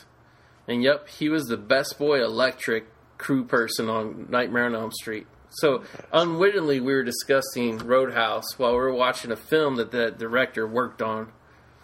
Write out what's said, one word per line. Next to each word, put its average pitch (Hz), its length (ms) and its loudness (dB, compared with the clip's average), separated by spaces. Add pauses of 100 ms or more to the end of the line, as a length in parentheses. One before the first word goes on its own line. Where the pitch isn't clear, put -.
(680)
And 120 160 -2
yep, 143 260 2
he 151 200 -4
was 151 180 0
the 117 100 -2
best 131 420 0
boy 147 240 2
electric 113 640 0 (300)
crew 131 280 0
person 117 440 0
on 110 400 -4
Nightmare 120 380 0
on 117 80 -2
Elm 113 180 -4
Street. - 340 -10 (240)
So, 131 320 2 (300)
unwittingly, 165 680 2
we 131 120 0
were 135 120 2
discussing 120 760 -2
Roadhouse 117 800 0
while 123 140 2
we 123 60 2
were 131 140 0
watching 123 400 0
a 107 40 -4
film 147 400 2
that 110 160 -4
the 117 180 0
director 113 560 0
worked 117 340 -4
on. 110 320 -4 (520)